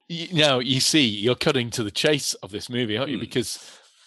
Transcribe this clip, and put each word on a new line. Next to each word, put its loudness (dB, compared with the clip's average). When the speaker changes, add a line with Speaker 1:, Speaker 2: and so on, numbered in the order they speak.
Speaker 1:
y-, -8
now, 4
you 2
see, 4
you're 0
cutting 0
to -4
the -2
chase 0
of -14
this -10
movie, -2
aren't -4
you? -4
Speaker 2:
Hmm. -6
Speaker 1:
Because -6